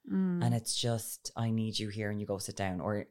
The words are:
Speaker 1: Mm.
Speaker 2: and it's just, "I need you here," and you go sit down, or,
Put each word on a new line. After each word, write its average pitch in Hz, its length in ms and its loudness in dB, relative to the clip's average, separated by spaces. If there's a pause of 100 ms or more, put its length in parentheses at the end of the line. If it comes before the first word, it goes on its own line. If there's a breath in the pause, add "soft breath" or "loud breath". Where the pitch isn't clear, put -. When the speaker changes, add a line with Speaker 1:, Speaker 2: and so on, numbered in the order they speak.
(100)
Speaker 1:
Mm. 185 320 2
Speaker 2:
and 120 120 6
it's 113 200 -2
just, - 640 -2
"I 113 140 2
need 110 280 0
you 107 120 -2
here," 104 200 -2
and 104 80 -2
you 104 80 -4
go 98 120 -2
sit 113 180 -8
down, 92 240 0
or, 104 300 0